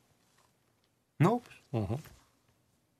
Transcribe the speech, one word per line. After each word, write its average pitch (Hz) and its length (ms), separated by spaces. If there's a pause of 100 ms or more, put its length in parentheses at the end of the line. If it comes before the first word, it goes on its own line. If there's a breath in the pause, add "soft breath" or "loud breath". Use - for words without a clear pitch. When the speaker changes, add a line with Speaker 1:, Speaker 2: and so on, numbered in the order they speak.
(1160)
Speaker 1:
No, 214 220
pues. - 160 (160)
Speaker 2:
Ujú. 110 280 (1000)